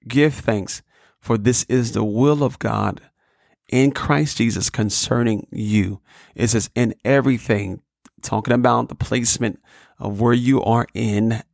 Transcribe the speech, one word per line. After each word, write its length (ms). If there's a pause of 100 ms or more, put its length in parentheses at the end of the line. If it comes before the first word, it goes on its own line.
give 260
thanks, 480 (400)
for 160
this 280
is 280
the 120
will 380
of 160
God 420 (680)
in 220
Christ 480
Jesus 320
concerning 800
you." 500 (340)
It 140
says, 260
"In 200 (100)
everything," 800 (400)
talking 320
about 340
the 60
placement 640 (380)
of 220
where 120
you 300
are 320
in 480 (120)